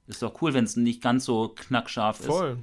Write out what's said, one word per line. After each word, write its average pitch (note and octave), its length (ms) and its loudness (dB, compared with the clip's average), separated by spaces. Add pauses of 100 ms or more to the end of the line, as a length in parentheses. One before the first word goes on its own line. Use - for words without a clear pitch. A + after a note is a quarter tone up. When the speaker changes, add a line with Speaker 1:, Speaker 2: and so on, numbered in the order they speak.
Speaker 1:
ist G#2+ 160 -8
doch - 180 -6
cool, D3+ 140 2
wenn's A2+ 220 2
nicht A#2+ 260 2
ganz B2+ 220 2
so A2 240 2
knackscharf A2+ 720 -2
ist. - 40 -10
Speaker 2:
Voll. D3 380 0